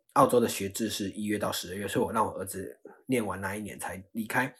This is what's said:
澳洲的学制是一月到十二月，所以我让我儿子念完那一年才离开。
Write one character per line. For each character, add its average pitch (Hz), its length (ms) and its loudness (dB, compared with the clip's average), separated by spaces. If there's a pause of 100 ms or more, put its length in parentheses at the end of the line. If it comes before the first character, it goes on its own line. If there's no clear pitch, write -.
(140)
澳 139 120 8
洲 123 140 6
的 117 80 6
学 98 220 -2
制 110 180 -2
是 101 220 -4
一 104 160 -6
月 104 120 0
到 101 140 -2
十 90 220 -6
二 - 20 -6
月， 101 120 -4
所 123 140 2
以 110 40 2
我 - 80 -2
让 127 120 4
我 - 140 -2
儿 95 60 -6
子 - 280 -8 (340)
念 120 180 2
完 95 160 -4
那 98 120 -4
一 107 60 -6
年 92 180 -10
才 90 240 -8 (120)
离 113 120 -4
开。 - 340 0